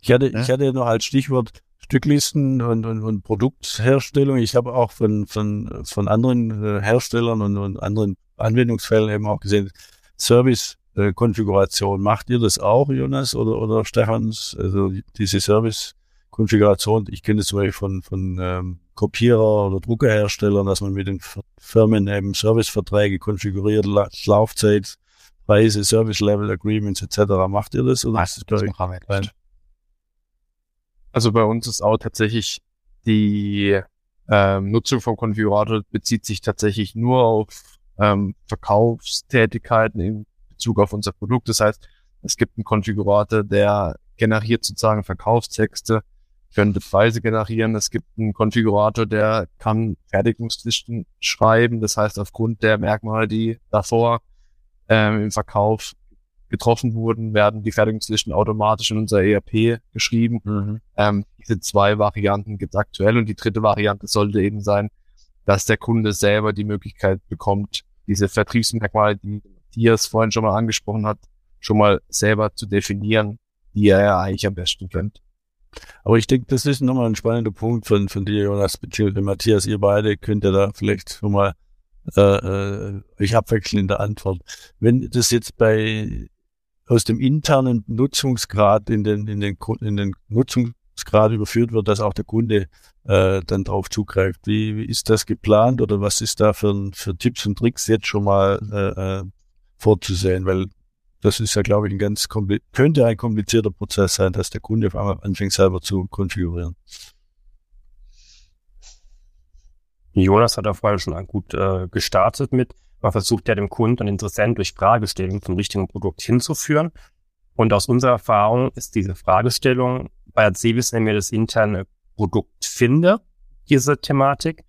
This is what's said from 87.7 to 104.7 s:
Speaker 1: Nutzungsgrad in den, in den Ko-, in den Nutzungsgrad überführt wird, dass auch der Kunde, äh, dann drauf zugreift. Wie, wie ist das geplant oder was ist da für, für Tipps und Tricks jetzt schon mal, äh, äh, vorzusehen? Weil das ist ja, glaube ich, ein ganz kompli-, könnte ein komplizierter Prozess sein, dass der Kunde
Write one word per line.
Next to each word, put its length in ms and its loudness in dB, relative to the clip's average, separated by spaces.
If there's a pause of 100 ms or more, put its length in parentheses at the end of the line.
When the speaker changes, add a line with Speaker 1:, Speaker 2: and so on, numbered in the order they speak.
Speaker 1:
Nutzungsgrad 1040 0
in 140 0
den, 240 -2
in 140 -6
den 180 -6
Ko-, 160 -6
in 200 -4
den 200 -4 (120)
Nutzungsgrad 1080 0
überführt 380 0
wird, 160 0
dass 120 0
auch 140 -2
der 120 -6
Kunde, 420 0 (360)
äh, 420 2
dann 180 -2
drauf 280 -6
zugreift. 540 -2
Wie, 300 -2
wie 100 -6
ist 260 -4
das 160 0
geplant 540 2
oder 200 0
was 200 -2
ist 180 -6
da 140 4
für, 400 -2
für 220 -8
Tipps 300 -4
und 140 -4
Tricks 260 -2
jetzt 220 0
schon 160 -2
mal, 360 2 (120)
äh, 480 -4
äh, 40 -10 (540)
vorzusehen? 680 0
Weil 200 0 (560)
das 200 0
ist 140 -4
ja, 80 0
glaube 240 2
ich, 60 -4
ein 60 -6
ganz 300 -2
kompli-, 320 -2 (100)
könnte 340 4
ein 120 0
komplizierter 540 -2
Prozess 440 -2
sein, 160 2
dass 180 -4
der 120 -10
Kunde 260 -2